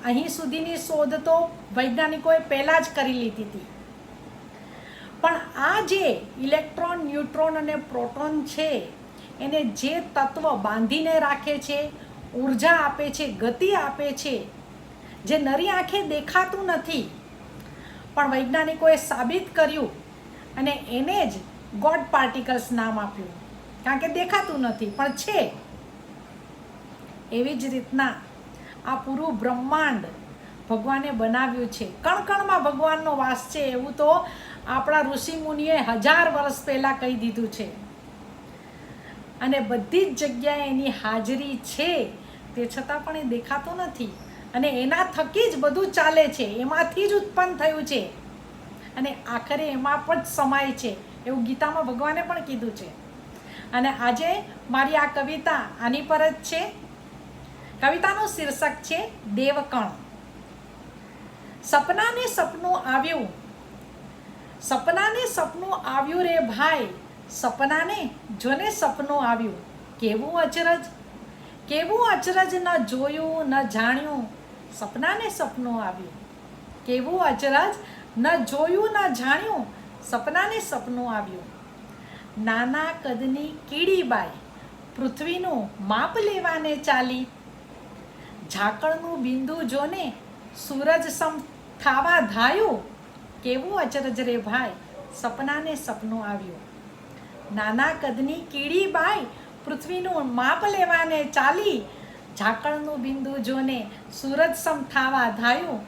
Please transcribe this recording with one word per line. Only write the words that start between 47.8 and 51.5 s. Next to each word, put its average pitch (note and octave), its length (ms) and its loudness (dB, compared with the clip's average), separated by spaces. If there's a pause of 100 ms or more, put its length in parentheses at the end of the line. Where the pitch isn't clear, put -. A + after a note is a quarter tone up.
છે B3 120 2 (960)
અને C4+ 140 -2 (240)
આખરે D4 380 0
એમાં C#4 340 2
પણ E4+ 160 4
જ - 140 -4
સમાય C#4 480 4
છે, G#3+ 80 0 (340)
એવું B3+ 220 0
ગીતામાં D4+ 420 0